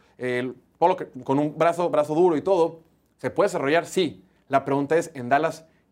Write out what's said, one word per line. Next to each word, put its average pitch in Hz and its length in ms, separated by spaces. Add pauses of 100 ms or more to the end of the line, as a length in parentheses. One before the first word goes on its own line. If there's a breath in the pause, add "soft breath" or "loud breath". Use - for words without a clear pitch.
(180 soft breath)
eh, 123 340 (260)
todo 170 120
lo 180 60
que, 147 120 (160)
con 135 160
un 151 180
brazo, 170 320
brazo 151 240
duro 170 220
y 135 60
todo, 165 400 (340)
¿se 127 140
puede - 180
desarrollar? 156 380
Sí. - 380 (240 soft breath)
La 135 160
pregunta 139 320
es, 170 180
en 120 140
Dallas, 151 360 (280 soft breath)